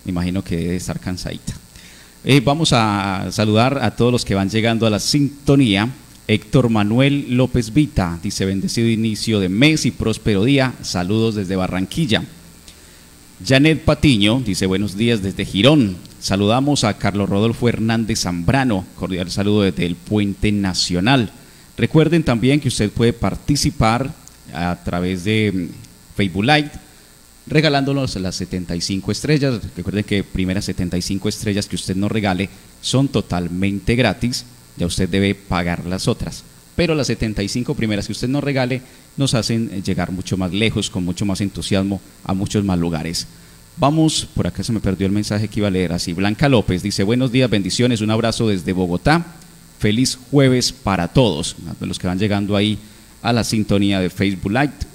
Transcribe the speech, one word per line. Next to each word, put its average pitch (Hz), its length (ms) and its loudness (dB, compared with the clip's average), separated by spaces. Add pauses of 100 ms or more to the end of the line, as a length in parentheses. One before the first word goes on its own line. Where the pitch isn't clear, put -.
Me 98 80 -6
imagino 90 320 -2
que 87 140 -4
debe 85 180 -2
estar - 240 -6
cansadita. - 540 -8 (720)
Eh, 135 180 6
vamos 147 300 2
a 98 580 0
saludar 110 500 2
a 107 140 -2
todos 120 160 2
los 120 140 -2
que 101 100 -2
van 98 140 0
llegando 110 360 0
a 110 40 4
la 101 100 0
sintonía. 135 880 2 (400)
Héctor 120 400 2
Manuel 120 720 2
López 123 360 0
Vita 87 480 0
dice: 98 220 -4
"Bendecido 95 460 0
inicio 110 500 0
de 95 80 0
mes 143 380 2
y 120 60 2
próspero 110 520 0
día. 131 380 2
Saludos 104 540 -2
desde 98 200 -4
Barranquilla". 92 720 -2 (1200)
Janet 139 380 4
Patiño 127 560 4
dice: 101 240 -2
"Buenos 95 320 0
días 117 240 2
desde 95 240 -4
Girón. 107 500 4 (240)
Saludamos 120 640 0
a 104 140 0
Carlos 98 320 -2
Rodolfo 113 400 2
Hernández 113 540 -2
Zambrano. 95 600 0 (140)
Cordial 87 340 -4
saludo 104 300 2
desde 87 240 0
el 87 100 -2
Puente 104 560 -2
Nacional". 98 800 0 (460)
Recuerden 160 460 4
también 127 360 2
que 139 100 -2
usted 107 200 0
puede 117 240 2
participar 110 960 0 (400)
a 87 320 -4
través 90 400 -4
de, 107 300 0
mm, - 640 -10
Facebook 101 260 0
Live, 151 280 2 (720)
regalándonos 139 720 0
las 92 180 -4
setenta 90 420 -6
y 85 60 -4
cinco 98 300 -4
estrellas. 131 500 0 (160)
Recuerden 92 260 -4
que 101 200 -2
primeras 92 420 -2
setenta 90 320 -4
y 90 60 -2
cinco 98 260 -4
estrellas 101 380 -4
que - 80 -8
usted 92 200 -4
nos 101 160 -2
regale 101 380 -2 (320)
son 135 280 0
totalmente 95 840 -2
gratis. 120 500 0 (300)
Ya 87 120 -2
usted 92 200 -2
debe 98 280 2
pagar 87 500 -4
las 90 220 -4
otras. - 360 -4 (320)
Pero 165 200 0
las 135 100 0
setenta 110 380 -2
y 101 40 -2
cinco 123 280 -4
primeras 107 320 -2
que 104 60 -8
usted 120 140 -6
nos 139 160 -2
regale 131 380 -2 (340)
nos 135 200 2
hacen 110 480 -2
llegar 90 280 -2
mucho 92 240 -4
más 92 160 -2
lejos, 104 380 0
con 90 160 -4
mucho 90 220 -4
más 95 140 -2
entusiasmo, 95 600 -2 (220)
a - 100 -4
muchos 101 300 -2
más 92 160 0
lugares. 82 480 -4 (500)
Vamos, 156 560 2
por - 140 -2
acá - 160 -6
se 120 100 -2
me 104 60 0
perdió 98 260 0
el 95 80 0
mensaje 104 340 -2
que 107 120 -6
iba 104 80 2
a 98 40 0
leer 92 220 0
así. 87 200 -4
Blanca 104 360 2
López 95 320 4
dice: 98 220 -2
"Buenos 123 280 0
días, 127 200 2
bendiciones, 107 500 0
un 107 80 0
abrazo 113 380 0
desde 92 260 0
Bogotá. 92 500 2 (560)
Feliz 110 380 0 (140)
jueves 131 400 4
para 87 360 -2
todos". 101 480 2 (240)
De 98 60 -6
los 92 140 -6
que 92 80 -4
van 90 100 -2
llegando 101 380 0
ahí 104 240 0 (420)
a 117 100 -2
la 117 120 2
sintonía 101 560 0
de 92 100 0
Facebook 98 420 -2
Live 135 220 0 (220)